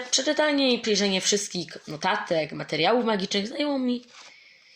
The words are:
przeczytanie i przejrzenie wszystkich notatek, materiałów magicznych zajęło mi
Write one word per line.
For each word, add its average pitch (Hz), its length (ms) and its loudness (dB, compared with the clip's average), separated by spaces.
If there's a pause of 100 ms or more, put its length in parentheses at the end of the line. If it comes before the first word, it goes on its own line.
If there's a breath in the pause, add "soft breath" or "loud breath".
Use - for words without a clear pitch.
(100)
przeczytanie 285 640 2
i 233 40 0
przejrzenie 202 420 2
wszystkich - 680 -4
notatek, 160 640 -2
materiałów 160 520 2
magicznych 202 440 0
zajęło 285 300 -2
mi 247 260 -2 (720 loud breath)